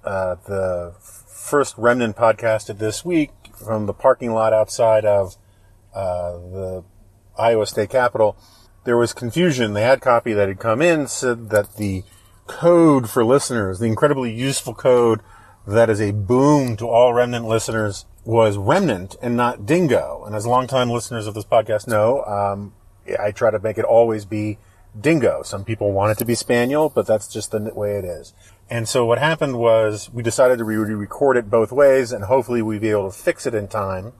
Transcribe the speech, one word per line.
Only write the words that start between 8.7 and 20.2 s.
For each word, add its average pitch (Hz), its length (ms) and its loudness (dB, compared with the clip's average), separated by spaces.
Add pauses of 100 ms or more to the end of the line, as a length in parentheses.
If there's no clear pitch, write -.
there 120 140 2
was 120 140 0
confusion. 123 600 -2
The 104 100 -2
ad 127 180 4
copy 120 340 2
that 101 140 2
had 95 120 -8
come 113 220 0
in 160 260 2
said 117 420 -6
that 104 260 -2
the 98 280 -6 (420)
code 160 640 4
for 120 140 2
listeners, 113 560 0
the 117 60 0
incredibly 127 460 0
useful 127 420 -6
code 120 460 4 (460)
that 113 240 4
is 104 100 0
a 101 120 0
boon 123 640 2
to 117 100 -8
all 117 260 4
Remnant 120 340 0
listeners, 110 600 -2 (180)
was 113 320 4
Remnant 104 680 0
and 120 140 -2
not 120 300 -2
Dingo. 113 600 0